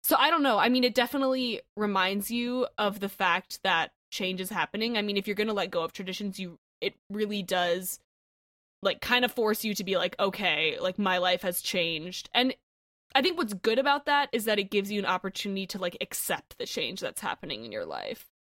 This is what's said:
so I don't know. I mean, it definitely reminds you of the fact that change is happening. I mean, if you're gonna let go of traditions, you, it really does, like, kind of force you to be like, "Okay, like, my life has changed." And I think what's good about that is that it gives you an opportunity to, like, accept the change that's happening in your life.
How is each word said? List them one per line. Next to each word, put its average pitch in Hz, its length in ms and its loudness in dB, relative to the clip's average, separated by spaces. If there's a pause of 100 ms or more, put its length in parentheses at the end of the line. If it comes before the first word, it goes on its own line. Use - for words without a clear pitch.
so 311 160 4
I 285 100 6
don't 320 140 4
know. 240 160 6
I 214 100 6
mean, 254 140 4
it 247 100 4
definitely 262 680 2 (160)
reminds 196 520 0
you 240 380 0 (100)
of 208 220 0
the 196 100 -4
fact 185 540 0
that 165 280 2 (200)
change 185 300 -4
is 185 80 -6
happening. 214 480 -2
I 208 40 2
mean, 208 160 -2
if 190 80 -2
you're 208 100 -2
gonna 214 180 0
let 190 180 -2
go 165 120 0
of 170 100 -6
traditions, 190 460 -8
you, 175 200 -10 (220)
it - 140 -4 (140)
really 208 340 -2
does, 180 560 0 (840)
like, - 180 0
kind 247 240 2
of 233 60 0
force 220 320 2
you 214 120 -2
to 214 80 -4
be 185 140 0
like, 175 220 0
"Okay, 165 600 2
like, 185 200 -2
my 185 180 2
life 180 260 2
has 180 180 -2
changed." 170 720 -4
And 247 200 4 (600)
I 269 60 6
think 349 160 0
what's 226 160 -2
good 220 260 2
about 285 260 2
that 285 280 2
is 220 120 -2
that 214 140 2
it 196 100 -4
gives 196 220 0
you 208 80 -2
an 196 60 -2
opportunity 190 640 -2
to, 190 120 -8
like, 180 220 -4
accept - 560 -6
the - 80 -4
change 175 340 -4
that's - 220 -6
happening 127 440 -6
in 110 60 -12
your 101 140 -6
life. 69 420 -8 (140)